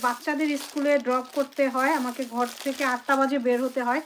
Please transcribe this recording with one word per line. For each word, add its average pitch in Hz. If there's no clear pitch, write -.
বাচ্চাদের 285
স্কুলে 285
ড্রপ 247
করতে 277
হয়, 262
আমাকে 247
ঘর 240
থেকে 277
আটটা 254
বাজে 269
বের 240
হতে 254
হয়। 254